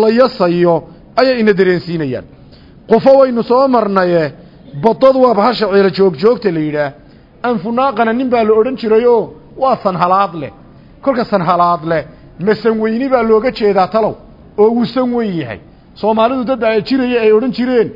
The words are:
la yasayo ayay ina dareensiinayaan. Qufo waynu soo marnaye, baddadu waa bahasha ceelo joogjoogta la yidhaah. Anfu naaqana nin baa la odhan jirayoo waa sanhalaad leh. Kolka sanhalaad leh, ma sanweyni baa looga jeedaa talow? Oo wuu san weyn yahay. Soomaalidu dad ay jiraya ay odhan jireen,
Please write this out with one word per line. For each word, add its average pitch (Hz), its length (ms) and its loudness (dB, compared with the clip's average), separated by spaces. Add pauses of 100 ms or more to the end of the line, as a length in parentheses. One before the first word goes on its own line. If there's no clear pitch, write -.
la 220 80 2
yasayo 175 760 2 (320)
ayay 254 240 2
ina 214 140 2
dareensiinayaan. 165 680 -2 (640)
Qufo 220 220 2 (100)
waynu 254 240 2
soo 247 240 2
marnaye, 185 680 0 (500)
baddadu 262 380 4
waa 247 120 4
bahasha 208 340 0
ceelo 196 220 2
joogjoogta 190 640 0
la 160 80 -4
yidhaah. 151 320 -4 (520)
Anfu 233 280 -4
naaqana 233 420 0
nin 254 160 -4
baa 233 140 0
la 214 100 2
odhan 220 240 0
jirayoo 220 560 0 (240)
waa 262 260 -2
sanhalaad 185 520 0
leh. 139 160 -10 (500)
Kolka 247 240 -2
sanhalaad 175 600 0
leh, 160 200 -2 (340)
ma 202 160 0
sanweyni 220 540 -2
baa 247 140 2
looga 220 280 2
jeedaa 196 360 0
talow? 214 280 -2 (420)
Oo 214 140 4
wuu 233 140 -2
san 254 280 -2
weyn 220 260 -4
yahay. 117 200 -10 (340)
Soomaalidu 226 500 -2
dad 233 200 -4
ay 220 180 0
jiraya 247 400 -2
ay 214 100 4
odhan 214 200 2
jireen, 240 440 -2